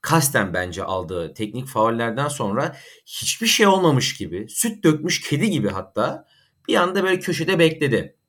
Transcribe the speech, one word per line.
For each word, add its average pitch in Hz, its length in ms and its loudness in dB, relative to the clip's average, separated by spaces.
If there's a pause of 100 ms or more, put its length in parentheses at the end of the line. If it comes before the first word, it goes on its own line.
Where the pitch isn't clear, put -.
kasten 131 520 2
bence 90 300 -4
aldığı 90 500 -6
teknik 120 340 -8
faullerden 117 600 0
sonra 131 480 -4 (300)
hiçbir - 420 -4
şey 220 200 6
olmamış 180 500 4
gibi, 92 320 -8
süt - 340 -4
dökmüş 156 380 2
kedi 165 280 -2
gibi 135 200 0
hatta 95 580 -4 (400)
bir - 80 0
anda 185 280 2
böyle 185 160 2
köşede 165 400 0
bekledi. 147 560 2 (140)